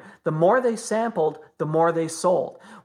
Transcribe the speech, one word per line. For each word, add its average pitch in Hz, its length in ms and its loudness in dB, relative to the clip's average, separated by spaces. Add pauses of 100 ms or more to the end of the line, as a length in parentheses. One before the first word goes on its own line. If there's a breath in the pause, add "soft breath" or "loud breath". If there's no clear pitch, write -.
(240 loud breath)
the 160 80 -2
more 180 300 4
they 233 140 0
sampled, 214 640 -2 (180 loud breath)
the 160 80 -4
more 160 260 2
they 165 160 -2
sold. - 520 -2 (260 loud breath)